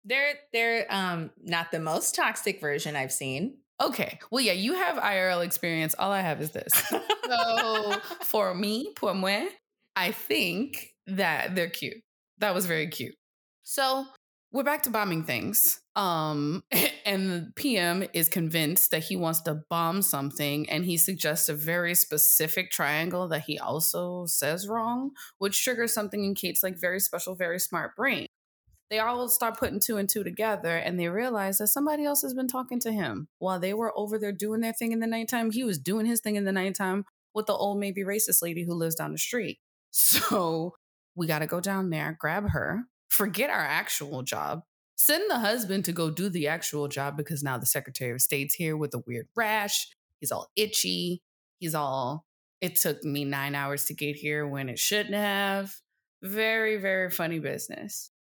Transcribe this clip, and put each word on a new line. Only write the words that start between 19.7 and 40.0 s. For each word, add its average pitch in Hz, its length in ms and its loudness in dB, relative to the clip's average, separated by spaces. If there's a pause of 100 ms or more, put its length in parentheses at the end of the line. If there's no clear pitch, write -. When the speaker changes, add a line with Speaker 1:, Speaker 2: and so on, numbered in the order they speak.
Speaker 2:
bomb 170 320 2
something, 147 680 0
and 165 160 0
he 170 140 0
suggests 165 500 2
a 151 60 0
very 170 400 0
specific 165 760 4
triangle 170 580 0
that 156 160 0
he 147 140 -4
also 175 680 -2
says 165 420 0
wrong, 240 440 -2 (260)
which 202 260 0
triggers 233 300 0
something 208 300 -2
in 196 100 0
Kate's, 180 280 0
like, 185 160 -2
very 180 220 0
special, 185 340 -2
very 175 260 -2
smart - 360 -2
brain. 208 300 0 (640)
They 214 80 0
all 247 320 0
start 226 280 2
putting 208 220 0
two 220 160 2
and 196 100 2
two 202 160 0
together, 175 540 0
and 175 240 0
they 170 80 0
realize 202 500 0
that 214 100 2
somebody 294 360 2
else 285 160 2
has 262 140 -4
been 262 140 -2
talking 254 320 -4
to 226 120 -2
him. 156 360 -2 (100)
While 185 200 -2
they 185 140 -2
were 220 260 -2
over 208 200 -4
there 208 140 -2
doing 214 280 -2
their 226 140 -2
thing 226 180 -2
in 226 80 0
the 226 60 0
nighttime, 226 440 0
he 247 140 -2
was 190 140 0
doing 202 260 0
his 233 160 2
thing 214 160 0
in 202 80 0
the 190 80 2
nighttime 190 540 0 (280)
with 214 120 0
the 202 80 2
old, 202 260 0
maybe 196 240 -2
racist 196 380 2
lady 170 240 -2
who 170 80 -2
lives 165 200 0
down 156 180 -4
the 156 60 -6
street. - 400 -4 (320)
So 170 840 4 (400)